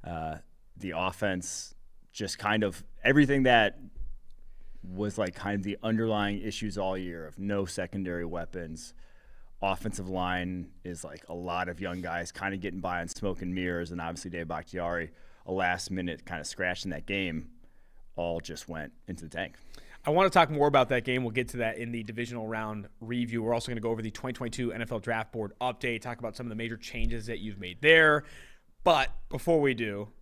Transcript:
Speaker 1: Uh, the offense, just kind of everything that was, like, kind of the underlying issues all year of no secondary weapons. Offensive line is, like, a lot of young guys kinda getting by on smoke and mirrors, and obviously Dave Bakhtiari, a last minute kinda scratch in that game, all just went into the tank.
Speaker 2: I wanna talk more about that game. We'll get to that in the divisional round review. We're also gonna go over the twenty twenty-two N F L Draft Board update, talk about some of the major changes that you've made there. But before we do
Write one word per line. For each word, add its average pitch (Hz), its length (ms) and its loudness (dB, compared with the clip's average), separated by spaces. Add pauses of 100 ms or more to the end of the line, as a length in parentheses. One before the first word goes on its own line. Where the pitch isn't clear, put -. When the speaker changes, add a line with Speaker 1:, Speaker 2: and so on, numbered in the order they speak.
Speaker 1:
Uh, 80 360 -6 (380)
the 95 140 -6
offense, 92 840 -2 (360)
just - 280 -4
kind 107 240 4
of 95 200 -2 (200)
everything 139 400 8
that 117 360 8 (1000)
was, 98 380 -4
like, 92 160 0
kind 101 200 -2
of 101 60 0
the 98 220 -2
underlying 107 580 2
issues 104 380 -4
all 95 180 0
year 85 300 -6
of 76 100 -14
no 98 280 0
secondary 90 600 -4
weapons. 82 720 -8 (680)
Offensive 98 480 0
line 90 640 0 (120)
is, 87 200 -8
like, - 260 -14
a 85 60 -8
lot 90 340 -2
of 82 100 -6
young 90 220 -4
guys 85 300 -4
kinda 98 260 -4
getting 92 220 -4
by 87 220 -2
on 85 60 -4
smoke 92 360 -2
and 90 100 -2
mirrors, 87 380 0
and 87 100 -6
obviously 85 300 -6
Dave 85 160 -6
Bakhtiari, 85 640 -2 (340)
a 90 60 -6
last 92 400 0
minute 87 340 -4
kinda 85 180 -6
scratch 90 420 -2
in 98 40 -4
that 78 160 -6
game, 87 460 -2 (640)
all 85 240 -2
just - 280 -10
went 78 260 -8 (140)
into 85 180 -8
the 78 40 -12
tank. 82 280 -6 (480)
Speaker 2:
I - 40 0
wanna 180 220 6
talk 165 180 8
more 147 180 6
about 135 220 6
that 123 140 2
game. 127 200 0
We'll 113 80 0
get 120 180 0
to 123 80 -8
that 113 200 0
in 117 140 -4
the 117 100 -4
divisional 113 460 -6
round 107 420 -4 (100)
review. 117 440 -2
We're 117 100 2
also 117 180 0
gonna 117 80 -4
go 113 120 0
over 113 100 -2
the 110 80 -4
twenty 127 240 -6
twenty-two 120 400 -4
N 113 80 -4
F 113 100 -4
L 113 80 -2
Draft 113 320 -2
Board 107 300 -4
update, 123 400 -2
talk 120 160 -8
about 117 180 -6
some 120 120 -8
of - 20 -6
the 107 60 -6
major 113 220 -4
changes 117 500 -2
that 113 100 -4
you've 101 220 -6
made 92 220 -10
there. 156 420 10 (600)
But 147 280 6 (180)
before 165 320 2
we 135 140 4
do 104 340 -4 (120)